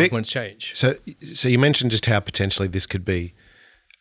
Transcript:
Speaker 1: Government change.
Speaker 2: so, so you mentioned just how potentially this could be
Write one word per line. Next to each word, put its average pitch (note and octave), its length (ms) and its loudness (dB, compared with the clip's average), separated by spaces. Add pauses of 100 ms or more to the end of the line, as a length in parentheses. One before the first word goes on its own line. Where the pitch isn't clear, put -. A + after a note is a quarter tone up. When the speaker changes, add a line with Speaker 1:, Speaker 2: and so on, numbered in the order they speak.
(120)
Speaker 1:
Government A2+ 160 -4
change. G#2+ 480 -8
Speaker 2:
so, B2+ 200 2 (260)
so - 280 -2
you B2 100 6
mentioned C#3 320 4
just A2 140 0
how G#2+ 160 2
potentially G2 480 -2
this F#2 160 -2
could F#2 180 -6
be F2 300 -2 (680)